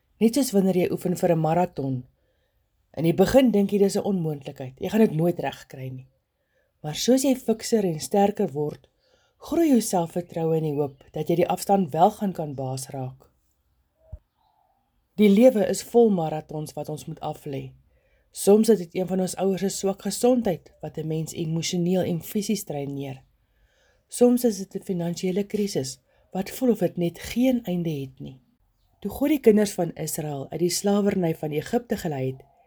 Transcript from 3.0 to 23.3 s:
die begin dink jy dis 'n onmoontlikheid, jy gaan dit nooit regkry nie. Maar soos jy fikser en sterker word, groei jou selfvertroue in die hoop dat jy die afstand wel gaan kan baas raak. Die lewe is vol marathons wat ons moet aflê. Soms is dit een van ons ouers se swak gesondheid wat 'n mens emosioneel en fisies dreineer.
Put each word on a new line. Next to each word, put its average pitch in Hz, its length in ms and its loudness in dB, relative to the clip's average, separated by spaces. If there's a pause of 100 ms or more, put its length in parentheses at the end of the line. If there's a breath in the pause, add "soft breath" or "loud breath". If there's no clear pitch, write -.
die 160 80 2
begin 233 400 6
dink 202 160 2
jy 208 60 2
dis 196 180 2
'n 185 80 -2
onmoontlikheid, 151 760 -6
jy 190 100 -6
gaan 214 160 4
dit 151 100 0
nooit 170 240 0
regkry 135 480 -10
nie. 131 200 -14 (720)
Maar 151 120 -8
soos 262 300 2
jy 269 100 2
fikser 220 500 -2
en 160 160 -2
sterker 202 520 0
word, 151 360 -8 (500)
groei 330 300 0
jou 254 120 6
selfvertroue 170 760 -2
in 156 80 0
die 147 120 -2
hoop 143 360 -4
dat 156 180 -6
jy 170 60 2
die 175 120 2
afstand 185 440 0
wel 170 180 4
gaan 208 220 -6
kan 151 220 -8
baas 131 360 -8
raak. 131 400 -12 (1900)
Die 214 120 6
lewe 220 380 6
is 190 160 -2
vol 233 280 4
marathons 156 640 -4
wat 147 140 -10
ons 151 180 -10
moet 160 140 -12
aflê. 139 520 -10 (640)
Soms 214 340 4
is 214 100 6
dit 175 160 -10
een 185 120 -2
van 185 140 -2
ons 180 160 -2
ouers 185 240 0
se 190 80 -2
swak 190 380 -4
gesondheid 226 760 0
wat 156 180 -12
'n 156 80 -6
mens 156 260 -4
emosioneel 170 680 -2
en 165 200 -2
fisies 208 420 -4
dreineer. 139 580 -8 (840)